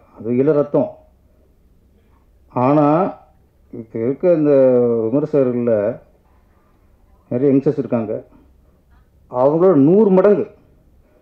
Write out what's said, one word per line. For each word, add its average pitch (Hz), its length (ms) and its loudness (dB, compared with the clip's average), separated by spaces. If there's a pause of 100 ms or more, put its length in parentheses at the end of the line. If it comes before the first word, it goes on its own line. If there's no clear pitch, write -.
(180)
அது 120 240 -6
இள 147 120 0
ரத்தம். 143 360 -2 (1600)
ஆனா 143 320 0 (880)
இப்ப 117 200 -16 (120)
இருக்க 143 340 0
இந்த 147 140 2 (520)
விமர்சகர்கள்ல 123 680 -2 (1600)
நிறைய 131 200 0
youngsters 135 320 0
இருக்காங்க, 113 300 -6 (1160)
அவங்களோட 151 440 2 (120)
நூறு 202 300 4
மடங்கு 185 280 2 (760)